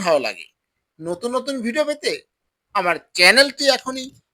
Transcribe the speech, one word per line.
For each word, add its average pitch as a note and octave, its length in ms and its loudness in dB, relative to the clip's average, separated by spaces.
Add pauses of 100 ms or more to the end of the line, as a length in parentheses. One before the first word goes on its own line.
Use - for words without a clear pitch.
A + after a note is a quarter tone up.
ভালো E3 220 2
লাগে, F2+ 200 -10 (540)
নতুন F3 360 -8
নতুন C4 180 -6 (120)
ভিডিও C4 220 -2
পেতে D4 240 -4 (640)
আমার F3 220 0 (200)
চ্যানেলটি B3 480 4 (120)
এখনই C4 300 -8 (280)